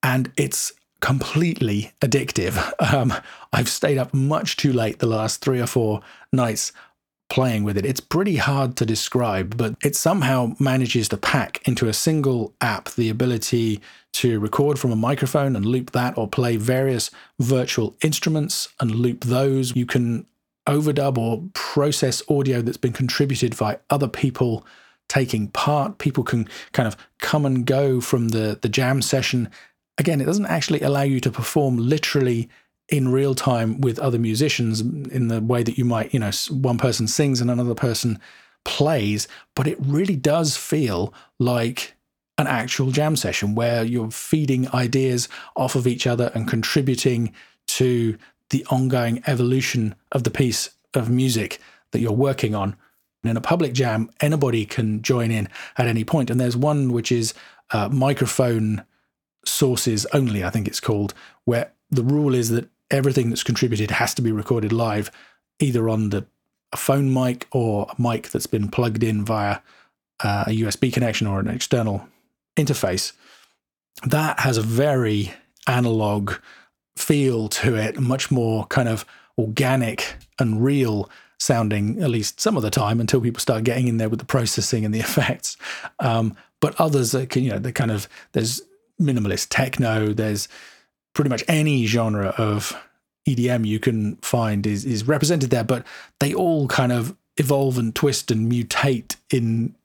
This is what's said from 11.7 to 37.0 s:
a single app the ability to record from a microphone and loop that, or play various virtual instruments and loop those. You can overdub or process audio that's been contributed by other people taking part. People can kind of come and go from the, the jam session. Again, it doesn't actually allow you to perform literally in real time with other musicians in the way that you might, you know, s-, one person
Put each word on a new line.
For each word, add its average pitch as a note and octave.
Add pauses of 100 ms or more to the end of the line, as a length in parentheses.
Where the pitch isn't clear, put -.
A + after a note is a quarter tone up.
a A2
single C3+
app A#2
the A#2
ability A2+ (340)
to A#2
record C#3+
from B2+
a A2+
microphone C3+
and G2+
loop B2
that, B2
or A2
play A#2+
various B2+ (260)
virtual B2
instruments D#3 (120)
and A2+
loop A#2+
those. B2+
You B2
can A#2 (400)
overdub C#3+
or A2+ (100)
process C#3+
audio C3+
that's A2+
been B2
contributed C3
by G#2 (100)
other C#3+
people B2 (420)
taking A#2+
part. D3
People C3
can A2+ (240)
kind A#2+
of G2+ (220)
come D3+
and B2+
go C3
from A#2+
the, G#2+
the A2+
jam B2+
session. B2+ (500)
Again, D3
it C3
doesn't G3+
actually D#3+
allow C#3
you C3+
to B2
perform B2+
literally B2 (400)
in C3
real C3+
time A#2
with B2
other B2
musicians A2+
in B2+
the A2+
way A#2+
that A#2
you B2+
might, A#2
you C3
know, G#2+
s-, -
one C3
person A#2